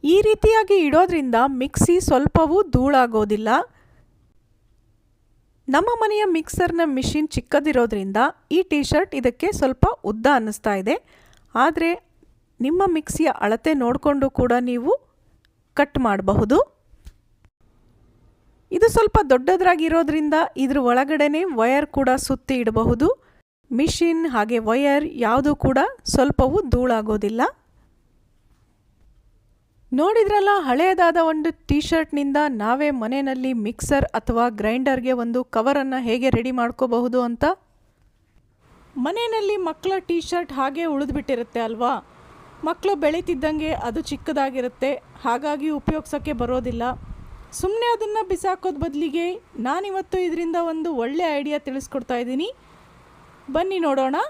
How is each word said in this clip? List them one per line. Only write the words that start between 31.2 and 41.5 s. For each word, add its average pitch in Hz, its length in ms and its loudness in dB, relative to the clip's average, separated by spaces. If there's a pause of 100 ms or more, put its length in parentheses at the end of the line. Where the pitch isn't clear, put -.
ಒಂದು 320 460 -2
ಟೀ 285 140 2
ಶರ್ಟ್‌ನಿಂದ 294 560 -2 (100)
ನಾವೇ 254 420 0
ಮನೆಯಲ್ಲಿ 262 640 -2
ಮಿಕ್ಸರ್ 240 520 -2
ಅಥವಾ 233 440 0
ಗ್ರೈಂಡರ್ಗೆ 247 600 -2
ಒಂದು 240 320 -2
ಕವರನ್ನು 262 600 0
ಹೇಗೆ 240 260 0
ರೆಡಿ 240 220 0
ಮಾಡ್ಕೋಬಹುದು 247 720 0
ಅಂತ. 240 220 -2 (1500)
ಮನೆಯಲ್ಲಿ 415 600 -2
ಮಕ್ಕಳ 359 420 -4
ಟೀ 339 220 -4
ಶರ್ಟ್ 349 320 -6
ಹಾಗೆ 277 320 -4
ಉಳಿದ್ಬಿಟ್ಟಿರುತ್ತೆ 277 720 -4